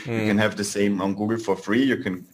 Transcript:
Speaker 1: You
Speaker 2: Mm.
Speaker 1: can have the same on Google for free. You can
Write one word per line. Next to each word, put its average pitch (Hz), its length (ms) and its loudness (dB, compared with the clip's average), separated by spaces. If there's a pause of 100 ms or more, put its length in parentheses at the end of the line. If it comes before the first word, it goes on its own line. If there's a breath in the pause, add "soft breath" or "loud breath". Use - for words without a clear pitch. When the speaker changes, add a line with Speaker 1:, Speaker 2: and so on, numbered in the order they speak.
Speaker 1:
You 120 60 -6
Speaker 2:
Mm. 110 160 0
Speaker 1:
can 104 120 4
have 107 180 2
the 101 80 -2
same 101 360 0
on 98 120 0
Google 107 240 -2
for 98 180 -2
free. 113 280 2
You 123 140 2
can 90 360 -6